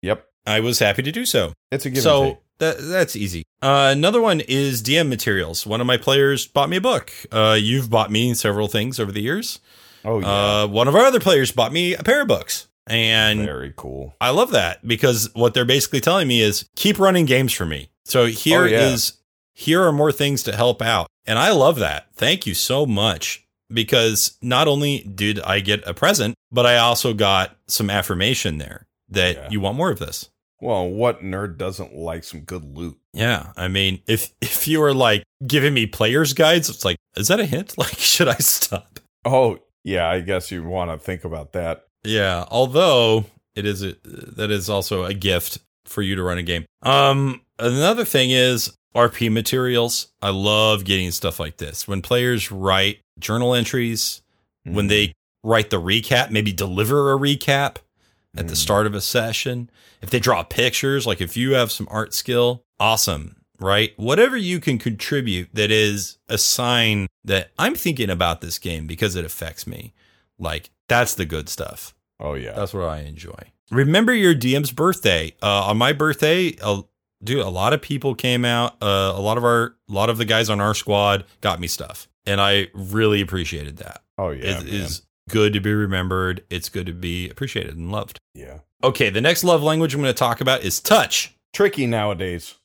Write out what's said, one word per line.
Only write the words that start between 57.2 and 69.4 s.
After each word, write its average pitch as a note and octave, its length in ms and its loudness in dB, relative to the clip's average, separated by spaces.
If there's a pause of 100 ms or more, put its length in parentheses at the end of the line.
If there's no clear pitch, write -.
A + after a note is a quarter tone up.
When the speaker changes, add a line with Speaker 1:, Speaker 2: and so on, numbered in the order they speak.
Speaker 2:
at E2 120 -6
the D#2+ 60 -8
Speaker 1:
Mm. D2+ 40 -4
Speaker 2:
start G#2 300 2
of G2+ 80 -4
a G2 60 -6
session. A#2+ 680 -4 (320)
If G2 100 -8
they B2 80 2
draw A2+ 240 2
pictures, B2+ 640 -2
like, A2 140 -2
if F2+ 140 -6
you B2+ 180 0
have B2 180 2
some - 180 -8
art G#2+ 240 -6
skill, A#2+ 480 0 (180)
awesome, G2 580 0 (220)
right? G2+ 380 0
Whatever G3+ 400 2
you F3+ 220 -2
can B2+ 180 -2
contribute A2 760 -4
that G#2+ 180 0
is G#2 460 0 (120)
a A2+ 80 -2
sign A2+ 720 0 (180)
that F#2+ 320 -2
I'm A#3 180 0
thinking B2+ 360 -4
about E2+ 300 -2
this E2+ 180 -8
game E2 280 -8
because F2+ 280 -4
it E2+ 100 -6
affects - 400 -12